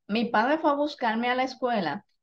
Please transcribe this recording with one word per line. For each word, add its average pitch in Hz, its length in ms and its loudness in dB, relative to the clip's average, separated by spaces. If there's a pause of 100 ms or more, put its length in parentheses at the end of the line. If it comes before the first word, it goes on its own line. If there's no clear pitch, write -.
Mi 220 180 0
padre 254 320 2
fue 320 140 2
a - 20 2
buscarme 247 560 -2
a 247 60 0
la 254 80 0
escuela 214 600 -2 (180)